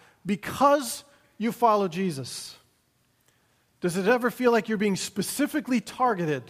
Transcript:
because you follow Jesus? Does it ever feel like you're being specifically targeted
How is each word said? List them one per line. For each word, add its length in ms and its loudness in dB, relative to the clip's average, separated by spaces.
because 800 2
you 140 -2
follow 360 2
Jesus? 680 -6
Does 160 -2
it 120 0
ever 220 2
feel 200 2
like 180 2
you're 100 -2
being 180 2
specifically 840 -2
targeted 680 -2